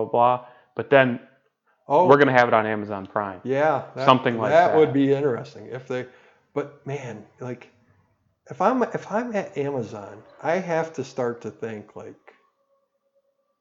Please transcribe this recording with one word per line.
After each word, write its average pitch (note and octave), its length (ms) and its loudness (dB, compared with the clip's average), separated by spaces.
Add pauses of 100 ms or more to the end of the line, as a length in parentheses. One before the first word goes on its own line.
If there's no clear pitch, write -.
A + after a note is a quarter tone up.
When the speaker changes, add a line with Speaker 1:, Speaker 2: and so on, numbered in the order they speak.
Speaker 1:
blah, - 60 -10
blah, B2 340 2 (300)
but A#2 140 -8
then C3 300 6 (680)
Speaker 2:
Oh. D#3+ 180 4
Speaker 1:
we're C#3+ 100 10
gonna C#3+ 140 0
have B2 160 6
it A#2+ 60 2
on A2 120 4
Amazon G#2 420 -6
Prime." G2 360 -6
Speaker 2:
Yeah, C3+ 400 0 (120)
that, C3 100 -6
Speaker 1:
Something B2+ 320 4
like A2 140 -2
Speaker 2:
that E3+ 260 6
would D3+ 120 6
Speaker 1:
that. B2+ 40 -4
Speaker 2:
be C#3 200 2
interesting B2 560 -4
if C3 200 -12
they, B2+ 160 -6 (480)
but C#3 340 -10
man, A#2 380 -12 (160)
like, B2 280 -12 (800)
if D3+ 120 -12
I'm, A#3+ 220 2
if - 280 -6
I'm A3+ 240 -6
at - 220 -6
Amazon, G#2+ 680 -8 (180)
I D#3 140 -2
have E3 380 -4
to C3 100 -8
start A#2+ 380 -6
to G#2+ 100 -12
think, A2 440 -14
like, G2+ 200 -16 (1500)